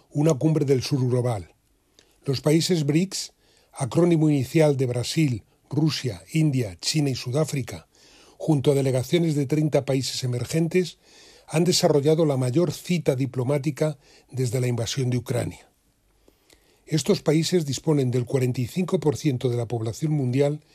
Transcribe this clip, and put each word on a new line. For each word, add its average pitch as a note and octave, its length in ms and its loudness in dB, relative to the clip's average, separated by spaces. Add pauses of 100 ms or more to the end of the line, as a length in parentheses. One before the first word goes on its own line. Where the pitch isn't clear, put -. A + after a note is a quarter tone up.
una D#3 240 2
cumbre D#3 320 2
del C3 160 2
sur C3 260 -2
global. A#2+ 460 -2 (680)
Los C3 180 -2
países D#3+ 460 2
brics, E3 460 0 (380)
acrónimo D#3 600 2
inicial D3 440 2
de C3 120 0
Brasil, B2 560 -2 (260)
Rusia, C3+ 540 -2 (100)
India, C3 480 0
China D3 300 0
y B2 40 -2
Sudáfrica, B2+ 720 -4 (500)
junto D3 340 2
a C#3 40 4
delegaciones C#3 600 0
de C#3+ 100 0
treinta D3 400 0
países C3+ 380 -2
emergentes, D#3+ 720 -2 (500)
han D#3+ 160 0
desarrollado D#3+ 640 4
la C#3+ 120 2
mayor C3 340 2
cita D#3+ 440 -2
diplomática C#3 840 -2 (320)
desde B2+ 280 -4
la B2 80 -2
invasión B2 440 -4
de B2 60 0
Ucrania. - 520 -6 (1160)
Estos D#3+ 340 0
países D#3+ 460 0
disponen C#3 420 0
del B2 160 0
cuarenta B2+ 360 -2
y A#2 60 -2
cinco F3+ 320 -2
por D3 160 0
ciento C3 340 -2
de A#2+ 80 -2
la A#2 100 -4
población A#2 440 -4
mundial C#3+ 500 0 (140)